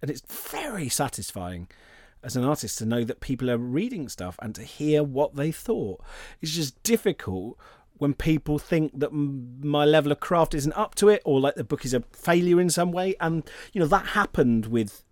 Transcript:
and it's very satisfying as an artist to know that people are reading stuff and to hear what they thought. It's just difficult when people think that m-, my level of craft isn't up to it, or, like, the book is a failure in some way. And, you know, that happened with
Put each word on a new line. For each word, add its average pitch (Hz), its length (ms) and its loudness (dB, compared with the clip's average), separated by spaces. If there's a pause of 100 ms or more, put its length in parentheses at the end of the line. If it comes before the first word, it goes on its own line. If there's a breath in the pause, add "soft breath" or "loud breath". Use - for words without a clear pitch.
and 139 100 -6
it's - 120 -8
very - 640 -8
satisfying 90 800 -6 (540 soft breath)
as 127 140 -6
an 123 80 0
artist 139 340 -2
to 110 80 -4
know 120 160 0
that 117 180 -6
people 127 300 -4
are 120 80 0
reading 147 500 -4
stuff 90 320 -10
and 107 140 -10
to - 80 -14
hear 151 400 2
what 143 320 0
they 143 160 -2
thought. 143 500 -4 (400 loud breath)
It's 156 120 -6
just 156 320 -4
difficult 123 760 -2 (400 soft breath)
when 143 160 2
people 156 460 0
think 156 400 0
that 143 100 -2
m-, 135 500 -6
my 147 240 2
level 151 280 6
of 139 80 -2
craft 170 340 2
isn't 151 240 -2
up 208 180 -2
to 202 120 6
it, 214 160 6
or, 139 160 4
like, 143 160 2
the - 80 -6
book 139 200 -4
is 127 100 -2
a 120 180 0
failure 175 480 4
in 180 100 2
some 175 220 0
way. 185 280 -2
And, 165 220 -2 (300 loud breath)
you 196 80 -2
know, 156 80 4
that - 200 4
happened 120 580 2
with 113 460 -2